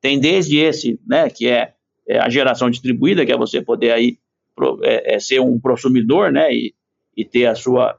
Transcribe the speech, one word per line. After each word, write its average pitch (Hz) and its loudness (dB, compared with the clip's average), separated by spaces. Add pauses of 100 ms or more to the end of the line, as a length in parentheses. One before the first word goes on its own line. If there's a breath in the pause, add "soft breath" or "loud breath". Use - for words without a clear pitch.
Tem 139 0
desde 151 0
esse, 147 0
né, 139 0
que - -6
é, 120 -2 (340)
é - 0
a 135 0
geração 123 0
distribuída, 127 0
que 127 0
é 123 0
você 120 -4
poder 117 0
aí 117 0 (380)
pro-, - -2
é, - 0
é, 101 -2
ser 131 0
um 127 0
prosumidor, 127 2
né, 147 2
e, 120 -4 (400)
e 110 -6
ter 120 0
a 117 2
sua 123 -2